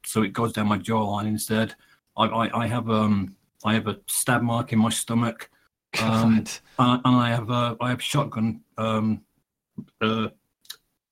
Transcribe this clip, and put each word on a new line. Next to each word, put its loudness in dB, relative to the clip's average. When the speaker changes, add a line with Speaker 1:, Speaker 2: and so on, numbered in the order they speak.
Speaker 1:
so 0
it -2
goes -2
down -2
my 0
jawline -2
instead. -2
I, 2
I, -2
I -2
have, -4
um, 0
I 2
have 0
a -6
stab 0
mark -2
in 4
my 6
stomach. -2
Um, 4
Speaker 2:
God. -2
Speaker 1:
and, 4
and 6
I 2
have, -2
uh, 0
I -2
have -4
shotgun, -2
um, 0
uh, 0